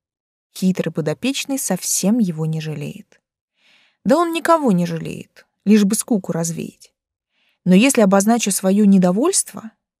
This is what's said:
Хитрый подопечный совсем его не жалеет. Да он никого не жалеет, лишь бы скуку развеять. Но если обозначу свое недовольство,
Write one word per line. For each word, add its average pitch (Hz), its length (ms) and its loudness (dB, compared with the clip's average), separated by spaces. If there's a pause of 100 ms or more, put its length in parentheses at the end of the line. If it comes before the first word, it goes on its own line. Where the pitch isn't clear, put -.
(540)
Хитрый 185 380 -2
подопечный 233 680 -4
совсем 196 600 -2
его 160 280 -2
не 160 140 -4
жалеет. 147 600 -12 (840)
Да 294 140 2
он 339 140 0
никого 330 380 0
не 175 160 0
жалеет, 165 640 -12 (160)
лишь 208 200 4
бы 208 120 0
скуку - 340 -4
развеять. 165 640 -10 (720)
Но 180 80 6
если 240 260 4
обозначу 202 520 2
свое 196 320 0
недовольство, 196 880 2 (280)